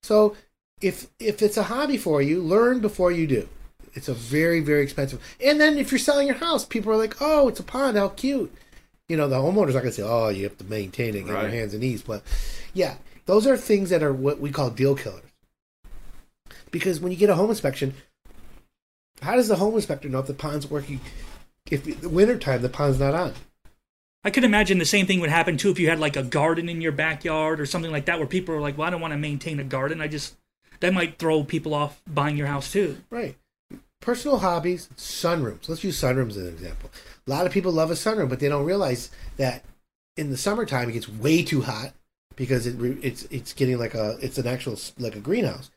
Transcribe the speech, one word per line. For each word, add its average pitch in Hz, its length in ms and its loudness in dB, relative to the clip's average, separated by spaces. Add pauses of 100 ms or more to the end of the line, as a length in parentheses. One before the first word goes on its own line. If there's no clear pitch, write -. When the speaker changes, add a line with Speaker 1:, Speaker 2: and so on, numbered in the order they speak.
Speaker 1:
So 214 340 4 (460)
if, 190 260 -2 (120)
if 214 240 0
it's 208 140 2
a 208 60 2
hobby 262 340 0
for 151 260 2
you, 160 180 2
learn 226 380 4
before 196 320 2
you 165 160 0
do. 120 200 0 (460)
It's - 160 -12
a 131 60 -2
very, 151 460 2
very 147 200 4
expensive. 135 400 -4 (220)
And 294 180 6
then 302 160 6
if - 140 -2
you're 262 80 2
selling 285 260 4
your 277 120 0
house, 330 280 0
people 220 260 -2
are 220 60 4
like, 220 240 0
"Oh, 294 260 6
it's - 120 -2
a - 40 -10
pond. 254 340 0
How 196 120 2
cute." 262 420 -2 (580)
You 165 80 0
know, 147 100 2
the 131 100 2
homeowner's 160 360 4
not 127 80 2
gonna 120 100 0
say, 110 120 -6
"Oh, 113 260 2
you 98 140 -2
have 101 160 -6
to 104 40 -14
maintain 104 520 -4
it, 101 60 -4
get - 0 -
on 92 60 -10
your - 80 -4 (100)
Speaker 2:
Right. 104 80 -4
Speaker 1:
hands 113 200 -4
and 107 80 -6
knees." 123 220 -4
But, 107 180 -8 (520)
yeah, 175 220 0 (300)
those 214 220 6
are 262 100 6
things 196 320 2
that 165 140 4
are 143 100 2
what 139 260 0
we 143 120 -4
call 139 180 0
deal 131 260 2
killers. 98 280 -10 (1500)
Because 175 280 -2
when 180 120 -4
you 180 60 -6
get 208 140 6
a 175 40 6
home 196 140 4
inspection, 139 440 0 (1300)
how 180 140 0
does 247 120 4
the 214 80 4
home 202 200 2
inspector 156 320 -2
know 131 120 -2
if 135 80 -4
the 143 60 -6
pond's 147 360 -6
working, 139 320 -6 (680)
if 139 180 -2
in - 140 -8
the 170 80 -6
wintertime 165 520 4
the 127 80 0
pond's 139 300 2
not 139 160 2
on? 170 180 -2 (880)
Speaker 3:
I 208 60 2
could 240 140 4
imagine 208 340 6
the 165 80 2
same 196 220 2
thing 190 140 4
would 160 80 0
happen, 165 280 2
too, 196 140 2
if 180 80 0
you 165 100 4
had, 165 100 2
like, 151 160 0
a 135 80 -2
garden 160 460 2
in 170 120 -6
your 160 100 0
backyard 156 680 -2
or 147 60 -2
something 165 260 -4
like 147 140 -2
that 170 140 0
where 147 80 -2
people 180 260 -2
are 151 80 -2
like, 143 160 -4
"Well, 156 100 0
I 175 40 0
don't 170 100 -4
wanna 156 160 -4
maintain 147 420 -4
a 139 40 -6
garden." 135 380 -4
I 151 60 -4
just, 147 280 -8 (460)
that 180 120 2
might 170 240 0
throw 156 260 2
people 151 300 -4
off 147 340 -2
buying 147 300 0
your 143 100 -2
house, 143 240 -6
too. 180 260 0 (120)
Speaker 1:
Right. 233 260 -8 (680)
Personal 247 360 0
hobbies, 175 500 0 (100)
sunrooms. 165 720 -2
Let's 160 160 -6
use 185 180 -2
sunrooms 127 300 2
as 101 60 -8
an 90 100 -8
example. 85 420 -10 (380)
A - 20 -8
lot 151 160 0
of 175 60 0
people 185 200 2
love 160 200 2
a 165 40 -2
sunroom, 202 340 0
but 127 100 -4
they 143 80 2
don't 143 180 0
realize 160 440 0 (280)
that 127 260 -2 (520)
in 151 140 -4
the 131 80 -4
summertime 143 520 -2
it 113 40 -6
gets 110 160 -8
way 139 340 2
too 139 180 0
hot, 117 320 -6 (460)
because 123 260 0
it 120 120 -4
re-, 123 260 -2
it's, 131 220 -4
it's - 280 -10
getting 127 240 2
like 117 160 -4
a, 110 280 -2
it's - 180 -6
an 123 80 -2
actual 127 260 -4
s-, - 240 -12
like 113 180 -8
a 104 40 -12
greenhouse. 135 580 -2